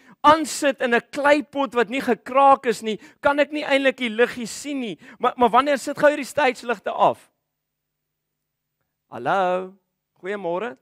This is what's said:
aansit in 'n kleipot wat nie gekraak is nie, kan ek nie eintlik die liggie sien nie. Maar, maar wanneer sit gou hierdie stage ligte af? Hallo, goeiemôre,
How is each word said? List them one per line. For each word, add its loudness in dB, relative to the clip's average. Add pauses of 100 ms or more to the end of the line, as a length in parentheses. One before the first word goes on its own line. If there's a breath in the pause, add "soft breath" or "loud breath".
(200 soft breath)
aansit 2
in 0
'n 0
kleipot 0
wat 0
nie -6
gekraak 2
is -2
nie, -4 (220 loud breath)
kan 0
ek 0
nie -6
eintlik 0
die -4
liggie -2
sien -10
nie. -8 (200 loud breath)
Maar, -2
maar 2
wanneer 2
sit -10
gou 4
hierdie -2
stage -2
ligte -6
af? 0 (1800)
Hallo, -4 (460)
goeiemôre, -8